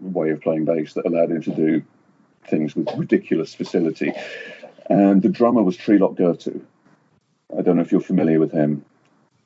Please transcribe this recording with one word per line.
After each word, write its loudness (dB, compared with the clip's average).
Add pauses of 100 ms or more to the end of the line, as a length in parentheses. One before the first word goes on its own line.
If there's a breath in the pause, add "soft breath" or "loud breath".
way -4
of -4
playing -2
bass -2
that -4
allowed 0
him -4
to -6
do 0 (640)
things -2
with -4
ridiculous -2
facility. -4 (800 loud breath)
And 6
the 4
drummer 4
was 0
Trilok 2
Gurtu. -2 (960)
I -2
don't 2
know 2
if -6
you're 4
familiar 2
with 0
him. -2 (600)